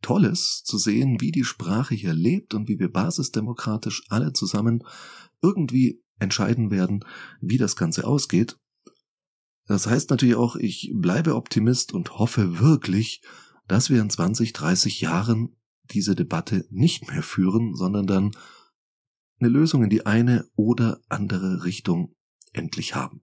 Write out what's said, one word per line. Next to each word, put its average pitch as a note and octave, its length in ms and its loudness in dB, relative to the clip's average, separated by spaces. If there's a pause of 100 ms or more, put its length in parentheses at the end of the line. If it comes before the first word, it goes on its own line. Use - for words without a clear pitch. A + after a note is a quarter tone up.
Tolles, - 640 0
zu - 140 -4
sehen, A2+ 420 0
wie D#3 120 -2
die C3 120 0
Sprache C3+ 500 -2
hier F#2+ 200 -4
lebt F#2+ 400 0
und G#2+ 120 -4
wie G#2+ 120 -2
wir F2+ 120 -2
basisdemokratisch A2 1200 -4
alle - 240 -2
zusammen A2 520 -2 (580)
irgendwie C3+ 600 2 (160)
entscheiden G#2 520 0
werden, G2 340 0 (380)
wie G2+ 160 0
das G#2 180 0
Ganze E2 300 -2
ausgeht. A#2 520 0 (1080)
Das G2+ 200 0
heißt A#2 220 0
natürlich A#2+ 280 4
auch, A#2 200 0
ich - 380 -6
bleibe A2+ 420 2
Optimist A#2+ 560 0
und F2 260 -6
hoffe G2 400 0
wirklich, A2+ 600 2 (460)
dass G#2 240 2
wir B2 100 6
in G#2 80 0
zwanzig, G#2+ 460 0
dreißig - 480 0
Jahren A2 520 0 (360)
diese C3+ 240 0
Debatte F#2+ 560 -2
nicht - 380 0
mehr - 140 -4
führen, A2 520 -2
sondern G2 320 -2
dann G2 240 2 (1080)
eine A#2+ 100 4
Lösung D3 320 4
in G#2 80 4
die A2 160 2
eine A#2 480 4
oder A2+ 560 2
andere F#2+ 540 -2
Richtung F2+ 500 -2 (400)
endlich E2 400 -6
haben. B1+ 280 -8